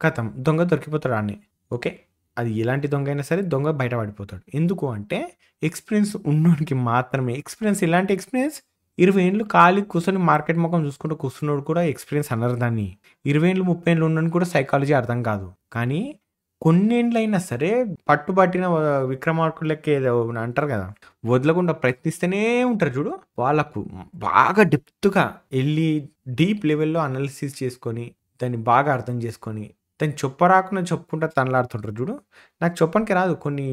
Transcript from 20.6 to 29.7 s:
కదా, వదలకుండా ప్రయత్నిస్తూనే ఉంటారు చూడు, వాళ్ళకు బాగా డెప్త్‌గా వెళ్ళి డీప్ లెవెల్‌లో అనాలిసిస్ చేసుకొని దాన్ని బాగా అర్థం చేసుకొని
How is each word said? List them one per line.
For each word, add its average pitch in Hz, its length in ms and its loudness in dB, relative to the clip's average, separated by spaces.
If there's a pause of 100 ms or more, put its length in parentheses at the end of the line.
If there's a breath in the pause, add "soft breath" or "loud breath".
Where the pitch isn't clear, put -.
కదా, 107 180 -2 (400 soft breath)
వదలకుండా 156 480 2
ప్రయత్నిస్తూనే 165 680 -2 (220)
ఉంటారు 214 260 0
చూడు, 147 240 -4 (260)
వాళ్ళకు 147 400 0 (360)
బాగా 123 480 4
డెప్త్‌గా 175 600 0 (280)
వెళ్ళి 151 360 0 (400)
డీప్ 180 360 0
లెవెల్‌లో 156 340 0
అనాలిసిస్ 135 580 -4
చేసుకొని 120 480 -6 (340)
దాన్ని 123 240 -4
బాగా 135 300 4
అర్థం 123 260 -4
చేసుకొని 110 460 -10 (340)